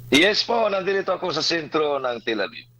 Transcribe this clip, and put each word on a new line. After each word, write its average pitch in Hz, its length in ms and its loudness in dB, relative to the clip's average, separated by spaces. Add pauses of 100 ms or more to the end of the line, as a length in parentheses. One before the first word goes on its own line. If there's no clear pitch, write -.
Yes 185 340 4
po, 226 240 0
nandito 196 480 0
ako 180 160 -4
sa 156 160 -2
sentro 151 560 0
ng 123 180 -4
Tel 110 220 -2
Aviv. - 240 -8 (140)